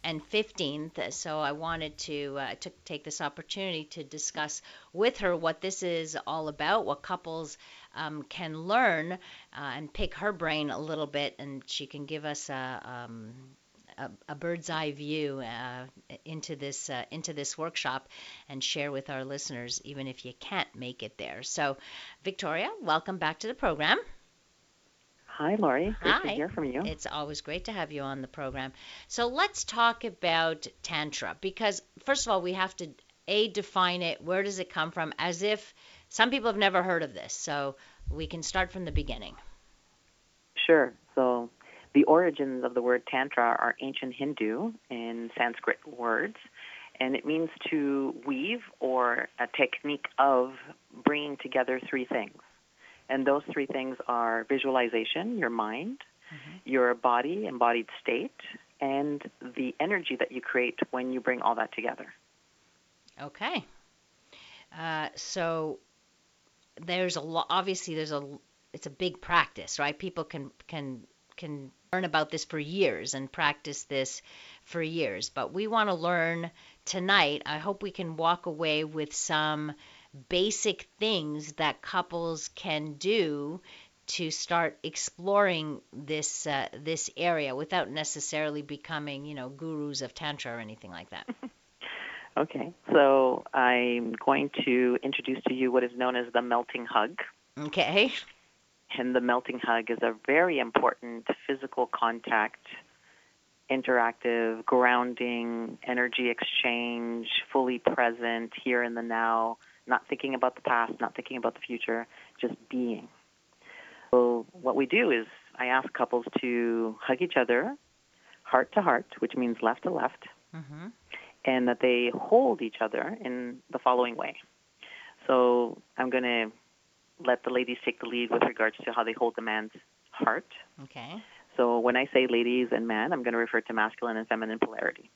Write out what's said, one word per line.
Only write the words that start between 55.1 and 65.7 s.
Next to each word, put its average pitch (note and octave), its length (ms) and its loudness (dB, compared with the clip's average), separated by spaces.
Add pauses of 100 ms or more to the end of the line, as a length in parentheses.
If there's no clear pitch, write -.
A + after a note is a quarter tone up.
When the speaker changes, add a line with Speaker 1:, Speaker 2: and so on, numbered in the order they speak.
Speaker 2:
your C#3 120 2
mind, A#2 480 -2 (360)
Speaker 1:
Mm-hmm. D3+ 300 -16
Speaker 2:
your B2 300 4
body, C3 520 2
embodied A#2+ 420 2 (140)
state, D#3 300 -2 (480)
and C#3+ 420 0 (200)
the B2+ 400 -6
energy E3+ 360 0
that - 140 0
you B2+ 80 -6
create B2 400 0 (120)
when B2+ 200 -2
you B2+ 80 -2
bring B2 220 -2
all A2+ 140 4
that A2+ 180 -4
together. - 320 -4 (1160)
Speaker 1:
Okay. A3+ 440 -6 (1120)
Uh, D#3+ 380 -2
so E3 640 -2 (1080)